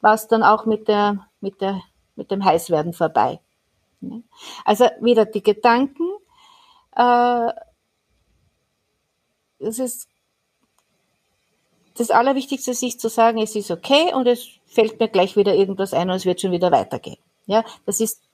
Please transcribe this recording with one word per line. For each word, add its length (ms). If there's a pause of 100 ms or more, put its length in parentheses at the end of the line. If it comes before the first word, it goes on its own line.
war's 280
dann 140
auch 240
mit 220
der, 400 (120)
mit 200
der, 220 (340)
mit 140
dem 140
Heißwerden 480
vorbei. 480 (600)
Ja. 200 (440)
Also 220 (140)
wieder 260
die 160
Gedanken, 680 (880)
äh, 560 (2000)
das 200
ist 300 (1900)
das 140
Allerwichtigste, 640
sich 240
zu 100
sagen, 300
„Es 160
ist 160
okay 440
und 120
es 220 (180)
fällt 320
mir 100
gleich 280
wieder 180
irgendwas 400
ein 160
und 60
es 100
wird 140
schon 120
wieder 200
weitergehen.“ 460 (280)
Ja, 180 (220)
das 140
ist 200 (140)